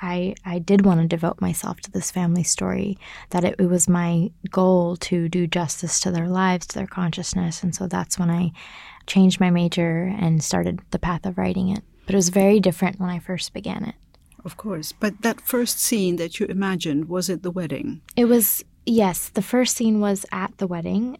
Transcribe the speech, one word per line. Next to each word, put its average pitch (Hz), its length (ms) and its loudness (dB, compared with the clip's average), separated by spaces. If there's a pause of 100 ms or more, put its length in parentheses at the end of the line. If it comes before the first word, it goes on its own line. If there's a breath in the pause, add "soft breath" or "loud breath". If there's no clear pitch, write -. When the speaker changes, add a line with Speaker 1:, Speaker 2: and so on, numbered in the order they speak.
Speaker 1:
I, 180 320 -2 (100)
I 180 140 -6
did 196 260 4
want 180 160 6
to 165 60 4
devote 165 340 -2
myself 175 420 -4
to 196 100 -18
this - 180 -4
family 175 320 0
story, 190 560 -2 (320 loud breath)
that 175 140 2
it, - 120 2
it 185 100 4
was 180 220 2
my 175 440 2 (180)
goal 180 460 4
to 170 320 -2
do 175 180 0
justice 170 540 -2
to 190 100 -2
their 170 180 -2
lives, 185 380 0
to - 120 -10
their 190 100 -4
consciousness. 175 760 -2
And 175 100 0
so 185 140 -6
that's 180 320 -4
when 170 120 0
I 170 200 0 (560 loud breath)
changed 190 320 4
my 180 120 4
major 170 680 0
and 160 240 2
started 175 380 -2 (100)
the - 80 -2
path 175 260 -4
of 185 140 -4
writing 185 300 0
it. 202 160 -4 (200)
But 196 100 -2
it 202 40 4
was 180 120 4
very 196 280 6
different 185 400 2
when 185 120 -4
I 175 100 -6
first - 320 -8
began - 320 -8
it. 226 100 -10 (500)
Speaker 2:
Of 175 120 -14
course. 175 340 -8
But 208 320 -4
that 226 180 0
first - 380 -2
scene 185 380 0
that 170 240 -6
you 208 60 0
imagined, 175 640 -2
was 175 200 -2
it 175 160 -4
the 180 80 -4
wedding? 160 500 -6 (140)
Speaker 1:
It 240 80 4
was, 233 400 4 (200)
yes. 214 460 2
The 220 100 -2
first 240 340 0
scene 220 260 2
was 202 300 -2
at 190 280 -8
the 196 80 -2
wedding. 180 540 -2